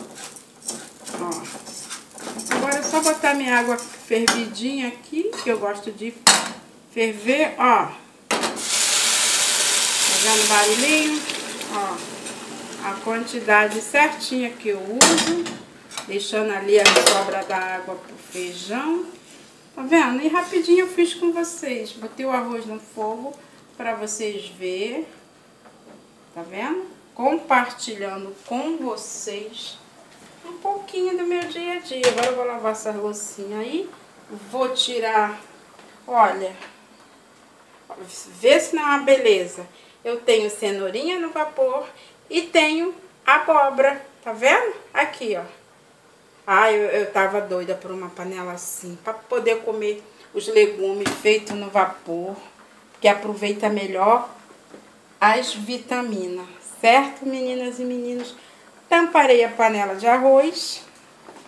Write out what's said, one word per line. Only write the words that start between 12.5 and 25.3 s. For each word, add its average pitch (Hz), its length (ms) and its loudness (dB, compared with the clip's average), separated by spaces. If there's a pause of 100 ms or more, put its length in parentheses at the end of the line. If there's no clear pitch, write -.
a 196 60 -4 (100)
quantidade 220 800 2
certinha 277 680 0
que 226 180 -8
eu 196 100 -2
uso, 320 640 2 (640)
deixando 208 440 -2
ali 202 280 4
a 202 60 8
sobra 196 580 4
da 190 140 -4
água 185 380 -6
pro - 200 -18 (160)
feijão. 202 760 -4 (680)
Tá 269 60 -12
vendo? 269 420 2
E 311 60 2
rapidinho 349 560 4
eu - 20 -2
fiz 339 260 2
com 339 200 0
vocês. 269 580 -6
Botei 226 340 -10
o 269 60 -2
arroz 233 340 -2
no 214 140 -10
fogo 233 580 -8 (380)
pra 233 200 -6
vocês 208 520 -6
verem. 185 580 -6 (1300)